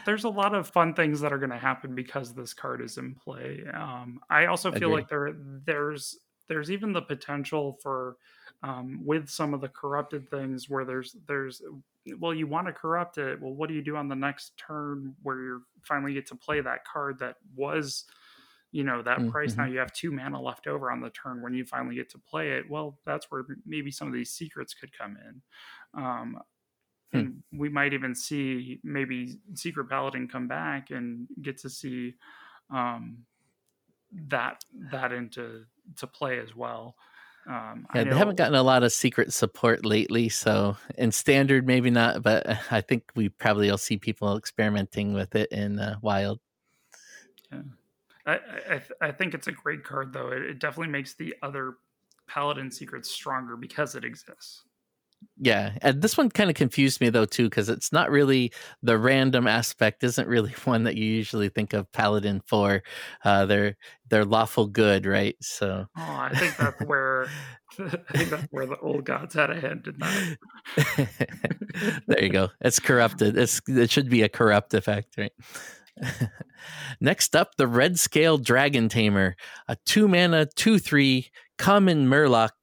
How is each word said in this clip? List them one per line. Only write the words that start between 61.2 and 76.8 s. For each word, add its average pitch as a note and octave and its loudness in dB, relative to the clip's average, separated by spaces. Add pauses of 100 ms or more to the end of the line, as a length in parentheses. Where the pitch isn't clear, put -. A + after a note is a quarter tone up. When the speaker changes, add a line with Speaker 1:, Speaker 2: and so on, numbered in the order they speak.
Speaker 2:
think G#2+ -4
of G2+ -2
Paladin G#2 2
for. G2+ 2 (420)
Uh, G2+ 6
they're, G2+ 2 (320)
they're G#2+ 4
lawful A2 4
good, G2+ 4
right? G2+ 2
So G2 -4 (100)
Speaker 1:
Oh, E3 -8
I C3+ -6
think D3+ 0
that's C#3+ -2
Speaker 2:
<laughs> D3+ -6
Speaker 1:
where, C3+ 0 (280)
<laughs> - -20
I F3 -6
think E3 2
that's D3 -4
where C3+ -6
the C3 -6
old C#3+ -4
gods C#3+ -6
had D3 -6
a E3+ -8
hand - -8
in C#3 -12
that. F3+ -4 (380)
Speaker 2:
<laughs> - -2
There - 4
you G2 2
go. F#2+ 2 (100)
It's - 2
corrupted. A#2 4
It's, - 2
it B2 4
should C3+ 2
be A#2+ 6
a G#2 4
corrupt G#2+ 4
effect, G#2 -2
right? G#2 -6 (640)
<laughs> - -2 (680)